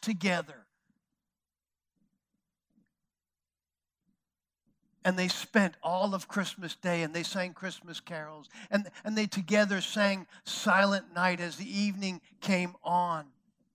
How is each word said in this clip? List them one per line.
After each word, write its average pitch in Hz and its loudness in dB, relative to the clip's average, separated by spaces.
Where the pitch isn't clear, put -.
together. 170 -2
And 185 2
they 180 2
spent 190 2
all 185 0
of 185 -6
Christmas 180 -6
Day, 170 0
and 156 -4
they 170 -2
sang 180 -4
Christmas 170 -12
carols, 156 -14
and, 202 0
and 214 -4
they 214 2
together 196 2
sang 196 2
Silent 196 2
Night 175 2
as 170 -6
the 196 -6
evening 196 -2
came 180 0
on. 170 0